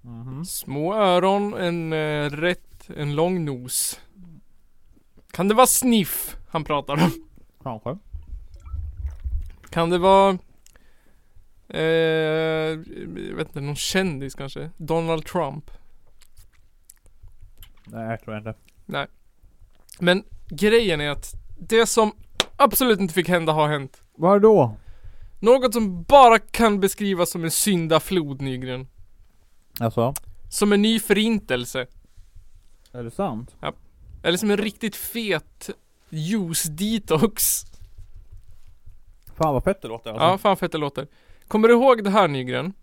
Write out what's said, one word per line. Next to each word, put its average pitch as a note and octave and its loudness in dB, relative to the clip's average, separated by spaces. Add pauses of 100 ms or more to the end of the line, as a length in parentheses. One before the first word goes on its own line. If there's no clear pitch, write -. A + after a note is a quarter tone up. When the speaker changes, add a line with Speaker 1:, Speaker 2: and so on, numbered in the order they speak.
Speaker 1:
Mhm. B2 -14
Speaker 2:
Små D#3 -6
öron, G3 2
en, E3+ -4
eh, D3+ -2
rätt, E3 -6
en D3 -4
lång E3+ 0
nos. B2+ -6 (1300)
Kan F3+ -2
det G#3+ 4
vara B3 8
sniff - 0 (120)
han D#3+ -4
pratar C#3+ -4 (100)
om? F3 4 (520)
Speaker 1:
Kanske. B2 -8 (1700)
Speaker 2:
Kan E3 0
det F3 2
vara... F#3+ 6 (1300)
Eh, - -6
jag D#3+ -2
vet - -6
inte, D3+ -12
någon C#3+ -6
kändis D3 -4
kanske? C#3+ -12
Donald E3 -2
Trump? D3+ -6 (2250)
Speaker 1:
Nej, A2+ -12
jag A2+ -8
tror A2 -10
inte. G#2+ -10 (320)
Speaker 2:
Nej. C#3 -8 (920)
Men F3+ 2 (240)
grejen G3 2
är D3 -2
att - -8 (260)
det A3 2
som A3 2 (440)
absolut A#3+ 4
inte F3 -2
fick E3+ 0
hända E3 2
har D3+ 2
hänt. C#3 -6 (120)
Speaker 1:
Vad F#3+ 4
då? F3 6 (640)
Speaker 2:
Något B3 4
som F#3+ -2
bara A#3+ 10
kan G#3 2
beskrivas F#3+ 0
som E3+ -6
en E3 -2
syndaflod, D#3+ 0
Nygren. B2+ -8 (920)
Speaker 1:
Alltså? A2+ 0 (360)
Speaker 2:
Som G#3 2
en G3+ 4
ny A3 2
förintelse. F#3+ -2 (1040)
Speaker 1:
Är B2 -12
det A#2 -10
sant? B2+ -8
Speaker 2:
Ja. - -8 (500)
Eller F3 0
som G#3 0
en G#3 2
riktigt G#3+ -4
fet - -6 (400)
juice E3 -4
detox. E3 -2 (1700)
Speaker 1:
Fan D#3 0
vad B2 -2
fett G3 -2
det B2+ -12
låter, A#2 -10
alltså. A#2 -2
Speaker 2:
Ja, F#3 4
fan G3 2
fett - -4
det D#3+ -4
låter. D3 -6 (420)
Kommer A3 4
du A#3 10
ihåg A#3+ 4
det G3+ 0
här, F#3+ 4
Nygren? C3 -4 (100)